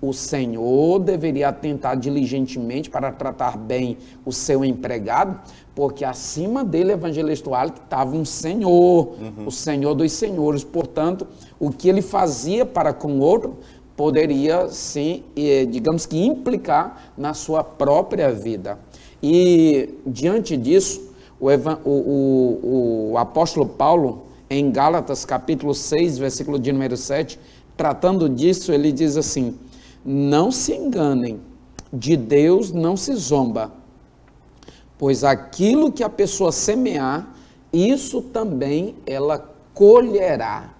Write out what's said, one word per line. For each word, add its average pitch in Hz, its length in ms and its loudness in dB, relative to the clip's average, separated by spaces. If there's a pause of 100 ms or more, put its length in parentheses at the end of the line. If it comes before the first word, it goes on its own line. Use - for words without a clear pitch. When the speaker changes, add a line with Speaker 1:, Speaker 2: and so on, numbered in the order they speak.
Speaker 1:
o 135 100 -4
Senhor 131 880 0
deveria 160 500 0
atentar 135 480 -4
diligentemente 131 920 -4
para 135 220 -4
tratar 127 460 -6
bem 120 400 -4 (280)
o 131 60 -8
seu 135 340 0
empregado, 127 760 -2 (340)
porque 139 300 -4
acima 175 600 -4
dele, 185 280 0
evangelista 156 580 -4
Wallach, 131 300 -2
estava 135 360 -4
um 160 100 -2
Senhor, 175 920 4
Speaker 2:
Uhum. 107 280 -10
Speaker 1:
o - 40 -8
Senhor 147 420 -2
dos 160 180 0
senhores. 151 520 -2
Portanto, 170 640 -4 (320)
o 143 120 -2
que 175 180 0
ele 190 120 4
fazia 180 640 0
para 160 280 0
com 143 260 -2
o - 0 -
outro 175 380 2 (380)
poderia, 156 760 2
sim, - 540 -6 (120)
eh, 139 300 2
digamos 127 400 -2
que 160 180 -2
implicar 214 920 -2
na 147 160 -6
sua 156 300 -2
própria 151 680 0
vida. 101 460 -6 (460)
E, 160 720 4 (100)
diante 165 500 -2
disso, 147 580 0 (260)
o 135 100 0
evan-, 143 340 2
o, 147 60 -2
o, 127 1200 2
o 117 40 0
apóstolo 160 480 0
Paulo, 139 580 0 (260)
em 139 220 0
Gálatas, 143 540 0
capítulo 143 480 -4
seis, 156 440 -2
versículo 139 420 -4
de 131 120 -2
número 135 240 -2
sete, 156 440 -6 (360)
tratando 160 540 0
disso, 170 420 0
ele 147 200 2
diz 147 260 0
assim: 131 380 -2 (500)
"Não 143 460 2
se - 220 -2
enganem, 139 680 -2 (500)
de 139 240 0
Deus 151 560 4
não 170 240 0
se 233 200 -4
zomba, 127 580 -2 (1200)
pois 135 280 0
aquilo 214 640 2
que - 120 -4
a 220 60 -2
pessoa 190 420 0
semear, 180 760 -2 (460)
isso 240 480 0
também 165 760 -4 (100)
ela 139 460 -4 (220)
colherá. 185 960 6 (100)